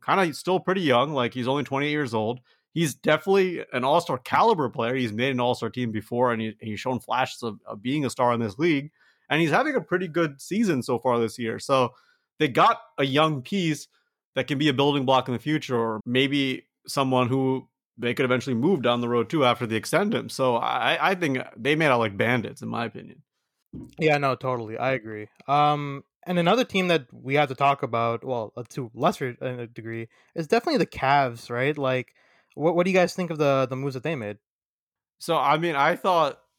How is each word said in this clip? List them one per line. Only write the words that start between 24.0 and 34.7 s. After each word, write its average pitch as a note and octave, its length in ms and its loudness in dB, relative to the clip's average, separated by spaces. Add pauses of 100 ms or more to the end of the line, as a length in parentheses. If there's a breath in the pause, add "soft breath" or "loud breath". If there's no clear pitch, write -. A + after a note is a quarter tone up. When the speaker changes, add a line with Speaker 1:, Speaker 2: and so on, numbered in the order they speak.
Speaker 2:
no, C#3 160 0
totally. A#2 460 -6
I C3 140 0
agree. G#2+ 340 -8 (200)
Um, C#3+ 560 0 (220)
and F3+ 140 0
another F#3+ 240 4
team F#3+ 240 -2
that D#3+ 260 2
we B2 220 -4
have D3 140 2
to C3 60 -6
talk C#3+ 280 2
about, A#2 400 -2
well, A#2+ 340 -6
uh, A#2+ 120 -10
to B2 260 -10
lesser, C3 460 -2
uh, B2 300 -8
degree, A2+ 360 -10 (260 soft breath)
is D#3+ 140 -6
definitely A#3+ 320 2
the - 80 2
Cavs, C3 640 0
right? C3+ 260 -2
Like, C3 360 -2 (420 soft breath)
what, D#3+ 200 0
what F3 100 4
do F#3+ 60 0
you F3+ 60 4
guys F3 160 4
think F3 160 -4
of D#3+ 80 -6
the, C#3 320 2
the C3 60 -6
moves C3+ 180 -6
that B2+ 80 -8
they D#3 140 -4
made? G#2 220 -8 (840)